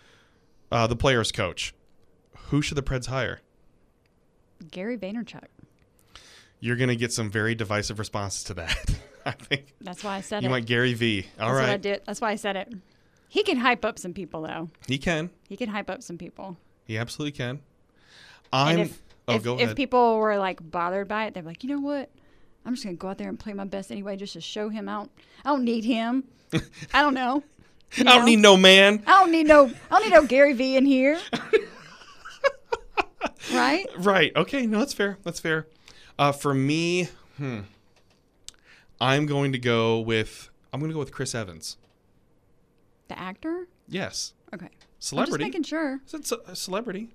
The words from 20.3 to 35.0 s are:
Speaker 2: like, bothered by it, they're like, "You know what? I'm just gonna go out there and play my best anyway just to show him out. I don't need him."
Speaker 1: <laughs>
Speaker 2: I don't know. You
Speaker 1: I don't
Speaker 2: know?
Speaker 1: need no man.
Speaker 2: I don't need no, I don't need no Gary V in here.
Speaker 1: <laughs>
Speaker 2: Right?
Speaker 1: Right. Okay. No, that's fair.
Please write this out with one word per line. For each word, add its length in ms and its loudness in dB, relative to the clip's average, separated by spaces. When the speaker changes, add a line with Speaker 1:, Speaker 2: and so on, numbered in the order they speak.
Speaker 2:
like, 220 -4
bothered 360 -4
by 200 -4
it, 60 -12
they're 100 -12
like, 200 -16
"You 60 -8
know 120 -4
what? 280 -6
I'm 80 -4
just 100 -10
gonna 140 -8
go 100 -10
out 100 -8
there 120 -8
and 100 -10
play 140 -12
my 100 -10
best 260 -10
anyway 280 -10
just 160 -12
to 80 -14
show 280 -8
him 200 -10
out. 200 -10
I 40 -2
don't 140 0
need 220 0
him." 400 -2
Speaker 1:
<laughs> 160 -20
Speaker 2:
I 80 6
don't 120 4
know. 280 -2
You 80 2
Speaker 1:
I 80 6
don't 80 10
Speaker 2:
know? 60 4
Speaker 1:
need 140 8
no 180 12
man. 500 10
Speaker 2:
I 40 8
don't 100 6
need 160 2
no, 240 8
I 100 6
don't 100 0
need 40 -2
no 140 10
Gary 260 6
V 220 0
in 100 4
here. 320 4
Speaker 1:
<laughs> 180 -8
Speaker 2:
Right? 320 2
Speaker 1:
Right. 380 4
Okay. 300 0
No, 140 0
that's 140 -2
fair. 300 -4